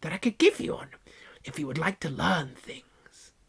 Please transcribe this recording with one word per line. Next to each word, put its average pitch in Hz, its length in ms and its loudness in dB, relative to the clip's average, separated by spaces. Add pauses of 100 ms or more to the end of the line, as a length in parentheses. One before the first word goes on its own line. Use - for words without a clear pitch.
that 160 120 -6
I 196 40 -4
could 220 200 0
give 415 220 6
you - 160 -4
on - 140 -12 (540)
if - 140 -12
you 147 100 -4
would 127 100 -4
like 160 240 0
to 165 80 -4
learn 147 460 0
things. - 760 -20 (180)